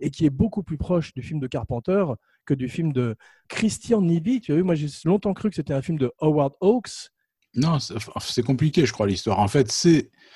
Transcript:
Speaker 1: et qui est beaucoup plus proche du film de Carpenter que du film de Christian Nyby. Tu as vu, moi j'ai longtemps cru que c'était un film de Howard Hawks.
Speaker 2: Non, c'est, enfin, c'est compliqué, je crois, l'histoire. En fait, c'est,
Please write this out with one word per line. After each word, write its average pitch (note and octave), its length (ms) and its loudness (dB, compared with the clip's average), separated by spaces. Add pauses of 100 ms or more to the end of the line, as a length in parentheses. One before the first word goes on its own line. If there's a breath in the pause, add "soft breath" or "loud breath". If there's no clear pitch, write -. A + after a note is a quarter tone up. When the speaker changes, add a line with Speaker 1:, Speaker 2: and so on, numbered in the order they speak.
Speaker 1:
et D3 100 -4
qui D#3+ 140 -2
est C#3+ 60 6
beaucoup F#3+ 320 0
plus D#3 160 -8
proche F3 360 -4
du B2 80 -10
film D3+ 180 -6
de B2+ 80 -6
Carpenter C#3 560 -2 (400)
que D3 100 0
du B2+ 140 -4
film D#3+ 240 -2
de B2 240 -2 (320 soft breath)
Christian A3 540 0
Nyby. E3+ 380 2
Tu - 120 -4
as D3 40 4
vu, F3 60 4
moi F3+ 140 2
j'ai D3+ 100 -4 (180)
longtemps F#3+ 300 0
cru - 160 -2
que - 60 -10
c'était D3 180 -4
un C3+ 80 0
film D#3+ 160 -4
de B2 220 0
Howard D3 400 2
Hawks. G#3+ 500 0 (440)
Speaker 2:
Non, D3+ 260 2
c'est, - 160 -10
enfin, - 240 -10
c'est - 240 -4
compliqué, C#3+ 420 2
je - 60 -2
crois, G#2 140 -2
l'histoire. G2 340 0
En G2+ 80 4
fait, B2+ 220 2
c'est, D#3+ 400 4 (260 soft breath)